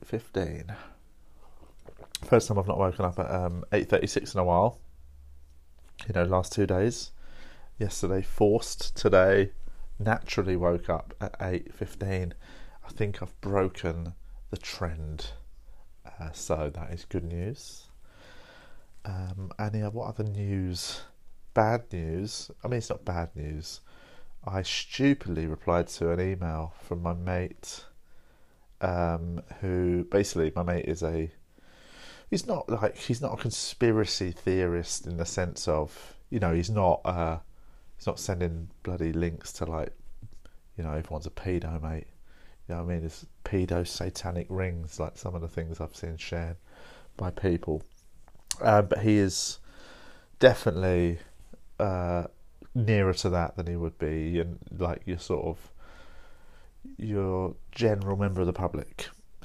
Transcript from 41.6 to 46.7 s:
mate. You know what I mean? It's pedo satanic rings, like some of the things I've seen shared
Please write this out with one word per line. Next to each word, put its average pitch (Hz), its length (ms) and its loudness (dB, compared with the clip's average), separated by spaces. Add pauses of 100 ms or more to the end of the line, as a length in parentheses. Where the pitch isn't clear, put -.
mate. 78 260 -4 (600)
You 87 60 -4
know 85 80 -4
what 87 100 -2
I - 20 0
mean? 82 100 -2
It's - 200 -8 (180)
pedo 87 420 2
satanic 87 640 -4
rings, 90 520 -4
like 80 160 -6
some 90 180 -6
of 85 60 -4
the 82 80 -6
things 82 320 -6
I've 78 160 -8
seen 82 180 -6
shared 85 400 -4 (640)